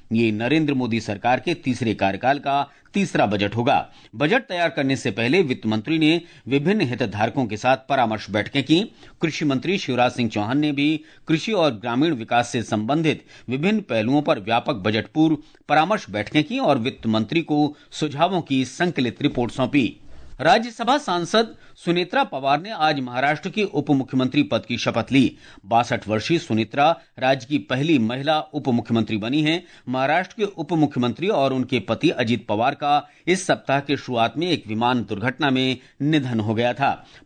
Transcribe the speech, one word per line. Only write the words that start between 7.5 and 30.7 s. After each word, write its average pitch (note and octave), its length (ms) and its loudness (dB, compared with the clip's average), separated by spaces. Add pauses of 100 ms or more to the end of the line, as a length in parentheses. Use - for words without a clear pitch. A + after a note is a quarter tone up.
साथ B2+ 200 2 (120)
परामर्श A2 400 0
बैठकें G#2 340 -2
की। D#3 160 4 (420)
कृषि D#3+ 240 -2
मंत्री D3 320 0
शिवराज B2 340 0
सिंह A#2+ 180 -2
चौहान A2 280 -2
ने D3+ 140 0
भी C#3+ 180 0 (380)
कृषि D#3 260 0
और E3 200 2
ग्रामीण A#2+ 400 0
विकास A#2+ 360 0
से A#2+ 140 -2
संबंधित B2 600 0 (240)
विभिन्न F3+ 320 0
पहलुओं B2 400 0
पर D3 180 0
व्यापक A2+ 420 -2
बजट G#2+ 320 -2
पूर्व D#3 240 2 (320)
परामर्श D#3 400 2
बैठकें G#2+ 340 0
की A#3 160 -6
और D#3 200 2
वित्त A#2 280 -6
मंत्री A2 360 0
को D3 320 0 (160)
सुझावों D#3+ 500 0
की C3 260 0
संकलित D3 540 -2
रिपोर्ट B2 300 -2
सौंपी। B2+ 380 0 (520)
राज्यसभा A3+ 580 2
सांसद G#3 560 0 (220)
सुनेत्रा F3+ 460 0
पवार C#3 380 0
ने G3+ 100 -12
आज D#3 280 0
महाराष्ट्र C3 500 -2
के G#3 140 0
उप D3 280 -2
मुख्यमंत्री C3 520 2
पद A2+ 220 -2
की A#2 120 -4
शपथ A2+ 340 -2
ली। B2+ 260 4 (280)
बासठ A2+ 420 0
वर्षीय A2 320 0
सुनेत्रा A#2 500 0 (300)
राज्य B2+ 300 0
की D3 120 2
पहली C#3+ 380 2
महिला C#3 400 0
उप D3 300 -8
मुख्यमंत्री A2+ 480 0
बनी A#2+ 240 0
हैं। D#3+ 220 0 (260)
महाराष्ट्र C#3 480 0
के A3 60 -2 (100)
उप E3 200 -6